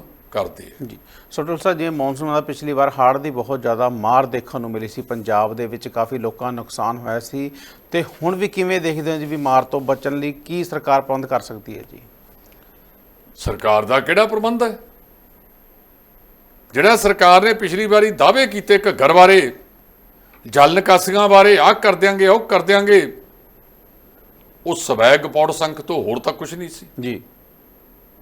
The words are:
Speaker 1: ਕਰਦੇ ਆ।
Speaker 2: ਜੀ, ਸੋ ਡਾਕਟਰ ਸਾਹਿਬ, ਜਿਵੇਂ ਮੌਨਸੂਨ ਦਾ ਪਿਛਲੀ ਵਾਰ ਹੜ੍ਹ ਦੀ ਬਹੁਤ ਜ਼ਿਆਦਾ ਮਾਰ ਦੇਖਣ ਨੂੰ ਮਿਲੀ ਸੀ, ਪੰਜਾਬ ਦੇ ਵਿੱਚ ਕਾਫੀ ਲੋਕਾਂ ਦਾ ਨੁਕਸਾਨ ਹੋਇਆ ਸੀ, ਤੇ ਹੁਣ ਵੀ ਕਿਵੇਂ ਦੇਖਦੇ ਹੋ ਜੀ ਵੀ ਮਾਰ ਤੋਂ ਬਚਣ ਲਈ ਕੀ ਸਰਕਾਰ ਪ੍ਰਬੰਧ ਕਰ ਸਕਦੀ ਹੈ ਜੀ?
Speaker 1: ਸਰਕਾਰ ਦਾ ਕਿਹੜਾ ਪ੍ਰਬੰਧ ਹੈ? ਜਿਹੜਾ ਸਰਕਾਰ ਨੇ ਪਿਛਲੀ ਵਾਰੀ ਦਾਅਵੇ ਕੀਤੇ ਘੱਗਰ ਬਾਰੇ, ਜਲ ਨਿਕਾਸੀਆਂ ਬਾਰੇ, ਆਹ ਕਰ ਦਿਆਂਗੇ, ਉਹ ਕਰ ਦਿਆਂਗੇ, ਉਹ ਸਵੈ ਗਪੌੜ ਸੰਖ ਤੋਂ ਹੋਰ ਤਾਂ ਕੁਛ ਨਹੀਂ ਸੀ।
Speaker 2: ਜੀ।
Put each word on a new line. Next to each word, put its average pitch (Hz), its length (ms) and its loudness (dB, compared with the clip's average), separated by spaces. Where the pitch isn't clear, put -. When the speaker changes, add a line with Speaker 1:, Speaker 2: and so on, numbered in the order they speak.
Speaker 1:
ਕਰਦੇ 98 320 -8
ਆ। - 220 -18
Speaker 2:
ਜੀ, - 120 -16
ਸੋ 151 120 -8
ਡਾਕਟਰ 160 180 -8
ਸਾਹਿਬ, 185 160 -2
ਜਿਵੇਂ 165 140 -6
ਮੌਨਸੂਨ 143 420 -6
ਦਾ 151 80 0
ਪਿਛਲੀ 147 320 -10
ਵਾਰ 139 160 0
ਹੜ੍ਹ 131 300 0
ਦੀ 147 120 -8
ਬਹੁਤ 123 300 -8
ਜ਼ਿਆਦਾ 117 280 -2
ਮਾਰ 123 360 0
ਦੇਖਣ 127 360 -10
ਨੂੰ 117 100 -10
ਮਿਲੀ 110 160 -10
ਸੀ, 123 140 -14
ਪੰਜਾਬ 110 540 -4
ਦੇ 117 120 -8
ਵਿੱਚ 113 200 -14
ਕਾਫੀ 117 300 -6
ਲੋਕਾਂ 113 300 -8
ਦਾ 123 40 -8
ਨੁਕਸਾਨ 117 460 -8
ਹੋਇਆ 117 220 -8
ਸੀ, 139 320 -12
ਤੇ 170 120 -4
ਹੁਣ 170 320 -6
ਵੀ 190 120 -6
ਕਿਵੇਂ 185 340 -4
ਦੇਖਦੇ 160 300 -6
ਹੋ 156 60 -6
ਜੀ 151 80 -10
ਵੀ 151 100 -8
ਮਾਰ 135 280 0
ਤੋਂ 139 180 -6
ਬਚਣ 135 380 -4
ਲਈ 147 120 -8
ਕੀ 165 320 -10
ਸਰਕਾਰ 139 380 -2
ਪ੍ਰਬੰਧ 135 240 -6
ਕਰ 131 140 -4
ਸਕਦੀ 107 380 -18
ਹੈ - 140 -18
ਜੀ? - 100 -20
Speaker 1:
ਸਰਕਾਰ 107 500 -2
ਦਾ 127 140 0
ਕਿਹੜਾ 175 260 0
ਪ੍ਰਬੰਧ 226 380 -4
ਹੈ? 226 160 -6
ਜਿਹੜਾ 190 220 4
ਸਰਕਾਰ 190 480 4
ਨੇ 220 100 2
ਪਿਛਲੀ 208 320 -4
ਵਾਰੀ 208 260 4
ਦਾਅਵੇ 202 360 2
ਕੀਤੇ 202 300 0
ਘੱਗਰ 165 360 2
ਬਾਰੇ, 180 420 6
ਜਲ 143 260 4
ਨਿਕਾਸੀਆਂ 190 560 2
ਬਾਰੇ, 202 280 8
ਆਹ 170 160 6
ਕਰ 214 220 0
ਦਿਆਂਗੇ, 196 320 2
ਉਹ 208 120 6
ਕਰ 202 220 -2
ਦਿਆਂਗੇ, 196 600 2
ਉਹ 170 100 -4
ਸਵੈ 127 420 4
ਗਪੌੜ 151 340 0
ਸੰਖ 156 300 -6
ਤੋਂ 160 220 -6
ਹੋਰ - 160 -4
ਤਾਂ 156 140 -6
ਕੁਛ 160 200 -12
ਨਹੀਂ 170 160 -14
ਸੀ। - 180 -20
Speaker 2:
ਜੀ। 120 220 -8